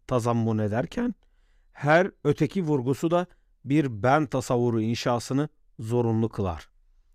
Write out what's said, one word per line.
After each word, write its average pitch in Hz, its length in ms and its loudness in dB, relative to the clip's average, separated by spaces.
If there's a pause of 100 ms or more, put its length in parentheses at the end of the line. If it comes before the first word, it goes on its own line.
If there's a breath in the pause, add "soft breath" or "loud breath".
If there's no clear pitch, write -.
tazammun 117 500 0
ederken, 131 580 -2 (580)
her 165 380 4 (120)
öteki 147 400 0
vurgusu 147 480 0
da 175 140 0 (400)
bir 127 380 0
ben 143 220 4
tasavvuru 120 560 0
inşasını 120 680 -2 (300)
zorunlu 113 500 0
kılar. 90 400 -6 (460)